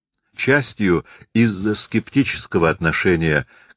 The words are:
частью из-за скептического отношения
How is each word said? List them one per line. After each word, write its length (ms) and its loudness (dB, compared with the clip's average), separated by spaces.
частью 680 0
из-за 400 0
скептического 960 -2
отношения 760 0